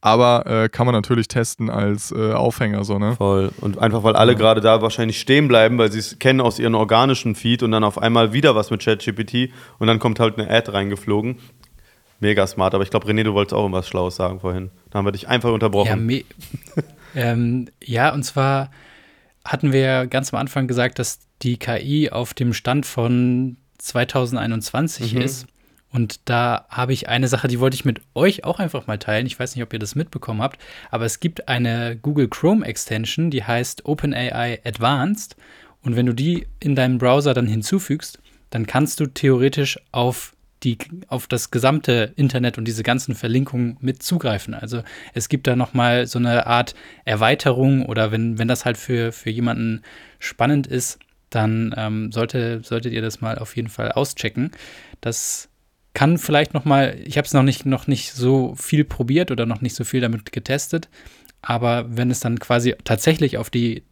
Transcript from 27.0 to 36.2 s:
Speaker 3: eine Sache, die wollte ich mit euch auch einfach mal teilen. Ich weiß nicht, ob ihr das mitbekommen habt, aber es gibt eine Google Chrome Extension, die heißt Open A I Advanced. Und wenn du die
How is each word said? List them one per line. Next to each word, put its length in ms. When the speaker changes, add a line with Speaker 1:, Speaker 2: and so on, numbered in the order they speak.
Speaker 3:
eine 200
Sache, 180
die 140
wollte 160
ich 80
mit 160
euch 260
auch 160
einfach 300
mal 100
teilen. 280
Ich 120
weiß 160
nicht, 80
ob 100
ihr 60
das 160
mitbekommen 480
habt, 160
aber 140
es 160
gibt 280
eine 480
Google 300
Chrome 400
Extension, 640
die 140
heißt 400
Open 280
A 360
I 160
Advanced. 720
Und 120
wenn 120
du 60
die 360